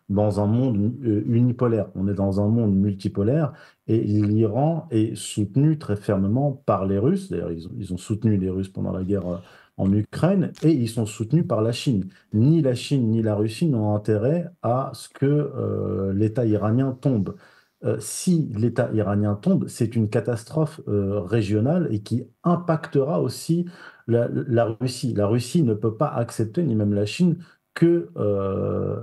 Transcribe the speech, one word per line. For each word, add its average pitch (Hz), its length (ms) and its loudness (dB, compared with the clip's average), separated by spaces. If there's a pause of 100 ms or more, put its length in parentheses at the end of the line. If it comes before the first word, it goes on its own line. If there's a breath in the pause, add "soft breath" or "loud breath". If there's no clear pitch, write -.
dans 101 300 2
un 104 80 2
monde, 113 440 2 (140)
euh, 107 220 0
unipolaire, 120 680 2
on 95 140 -2
est 98 80 0
dans 98 260 0
un 104 60 2
monde 110 280 2
multipolaire 101 800 0 (320 loud breath)
et 110 140 2
l'Iran 107 920 2
est 110 240 0
soutenu 139 640 0
très 104 180 -4
fermement 107 720 0
par 98 220 2
les 98 100 0
Russes. 165 320 0
D'ailleurs, 85 220 -4
ils 82 160 -8
ont, - 100 -12
ils 92 160 -8
ont 90 40 -6
soutenu 107 400 0
les 92 120 0
Russes 95 200 -4
pendant 95 220 -6
la 92 120 -4
guerre, 92 240 -2
euh, 87 100 -4 (400 loud breath)
en 98 160 2
Ukraine 156 580 0 (120)
et 156 80 4
ils 120 180 0
sont 113 160 -2
soutenus 117 420 -2
par 107 140 0
la 117 120 2
Chine. 107 340 -2 (260 loud breath)
Ni 147 300 4
la 131 100 2
Chine 120 380 0
ni 113 100 2
la 107 140 0
Russie 110 320 0
n'ont 110 260 2
intérêt 113 540 0 (160)
à 120 300 -2
ce - 140 -18
que, - 200 -2
euh, 101 840 -2
l'État 110 340 0
iranien 113 520 0
tombe. 104 360 0 (480 soft breath)
Euh, - 160 0
si 165 560 0
l'État 117 380 0
iranien 104 400 2
tombe, 190 340 0
c'est - 280 -4
une 110 120 2
catastrophe, 120 800 -2
euh, 101 340 0
régionale 110 680 0
et 104 140 -4
qui 127 220 -4 (180)
impactera 160 800 0
aussi 165 420 -2 (400 loud breath)
la, 117 260 2
la 117 340 2 (140)
Russie. 127 360 -4
La 101 100 2
Russie 120 380 2
ne 113 100 2
peut 104 220 -2
pas - 140 0
accepter, 120 520 -4
ni 120 140 0
même 104 180 2
la 101 140 0
Chine, 170 300 2 (360 loud breath)
que, 170 440 2
euh, 98 840 -2